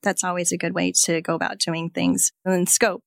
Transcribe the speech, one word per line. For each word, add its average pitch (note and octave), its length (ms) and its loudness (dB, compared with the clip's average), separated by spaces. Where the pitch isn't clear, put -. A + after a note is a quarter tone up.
that's F#3+ 220 0
always F3+ 280 -2
a F3 60 -2
good F3 160 -2
way F3 180 0
to E3 180 0
go E3 140 -2
about F3+ 240 -4
doing E3 320 -2
things. F3+ 400 0
And F#3 80 2
then F3+ 120 2
scope G3 420 2